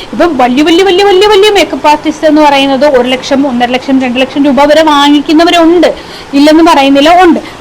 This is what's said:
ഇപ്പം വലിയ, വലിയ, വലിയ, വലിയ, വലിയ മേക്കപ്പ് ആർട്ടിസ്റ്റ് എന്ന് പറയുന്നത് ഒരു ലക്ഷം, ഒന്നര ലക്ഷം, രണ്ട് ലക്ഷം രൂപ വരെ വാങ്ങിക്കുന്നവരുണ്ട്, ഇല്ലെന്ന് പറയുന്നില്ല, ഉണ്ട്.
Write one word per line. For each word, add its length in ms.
ഇപ്പം 240
വലിയ, 260
വലിയ, 200
വലിയ, 200
വലിയ, 240
വലിയ 220
മേക്കപ്പ് 380
ആർട്ടിസ്റ്റ് 400
എന്ന് 140
പറയുന്നത് 440
ഒരു 120
ലക്ഷം, 380
ഒന്നര 220
ലക്ഷം, 320
രണ്ട് 180
ലക്ഷം 260
രൂപ 180
വരെ 200
വാങ്ങിക്കുന്നവരുണ്ട്, 1120
ഇല്ലെന്ന് 300
പറയുന്നില്ല, 600
ഉണ്ട്. 160